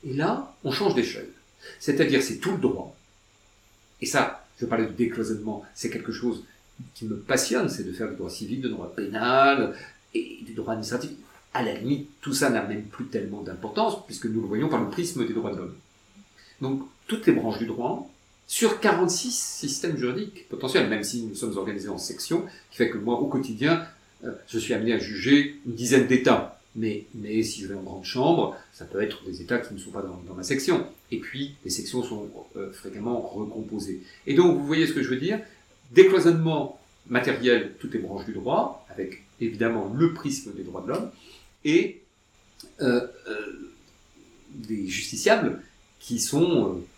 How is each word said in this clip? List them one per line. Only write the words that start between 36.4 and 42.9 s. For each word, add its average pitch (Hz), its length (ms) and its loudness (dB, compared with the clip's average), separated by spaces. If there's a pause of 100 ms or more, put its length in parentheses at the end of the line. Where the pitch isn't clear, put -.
matériel, 120 680 4
toutes - 160 -10
les 110 60 0
branches 98 260 -6
du 110 60 -8
droit, 123 580 -2
avec - 320 -8 (180)
évidemment 110 560 0
le 165 160 4
prisme 139 400 -6
des - 120 -10
droits 87 180 -12
de 95 60 -8
l'homme, - 220 -4 (560)
et, 175 360 2 (800)
euh, 123 240 4 (200)